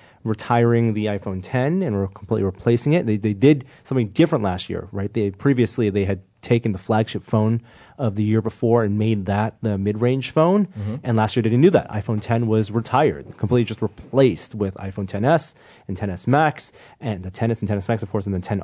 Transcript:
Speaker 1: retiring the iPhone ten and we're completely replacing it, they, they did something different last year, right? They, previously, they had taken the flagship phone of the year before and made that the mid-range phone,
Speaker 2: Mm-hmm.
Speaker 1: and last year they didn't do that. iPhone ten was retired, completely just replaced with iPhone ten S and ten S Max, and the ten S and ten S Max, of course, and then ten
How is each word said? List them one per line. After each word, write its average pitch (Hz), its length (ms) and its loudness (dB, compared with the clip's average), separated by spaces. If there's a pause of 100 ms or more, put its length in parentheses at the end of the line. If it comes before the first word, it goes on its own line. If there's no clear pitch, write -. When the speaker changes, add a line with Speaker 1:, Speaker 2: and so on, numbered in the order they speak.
(240)
Speaker 1:
retiring 117 720 2
the 107 140 -2
iPhone 98 360 -6
ten 143 400 -2
and 120 120 -2
we're 98 120 0
completely - 360 -4
replacing 117 500 0
it, 175 120 2
they, 107 120 0
they 104 160 -2
did 131 320 4 (180)
something 123 260 -2
different 151 340 2
last 92 260 -4
year, 87 220 -8
right? 98 220 -6
They, 101 180 0
previously, 120 580 0
they 98 160 0
had 95 160 -4 (200)
taken 113 300 0
the 92 80 -6
flagship 110 440 -2
phone 113 380 0 (360)
of 110 180 -2
the 107 80 -2
year 107 180 2
before 113 420 2
and 104 140 0
made 104 300 0
that 104 340 -2
the 107 160 -2
mid-range 113 540 -2
phone, 180 360 4
Speaker 2:
Mm-hmm. 107 360 -8
Speaker 1:
and 117 140 2
last 107 180 2
year 120 80 2
they 110 60 2
didn't 120 140 4
do 190 80 8
that. - 180 2
iPhone 107 320 -4
ten 120 260 0
was 107 240 0
retired, 113 640 -2
completely 117 280 0
just 110 160 -8
replaced - 720 0
with 101 200 -2
iPhone 98 340 -8
ten 104 160 -4
S 156 300 2 (340)
and 98 80 -6
ten 101 120 -4
S 90 160 -8
Max, 147 460 0 (300)
and 101 220 -6
the 95 80 -10
ten 113 200 -2
S 113 80 -2
and 101 80 -4
ten 101 100 0
S 95 120 -6
Max, 113 120 0
of 95 80 -8
course, 98 160 -4
and 98 80 -4
then 90 80 -2
ten 98 220 -4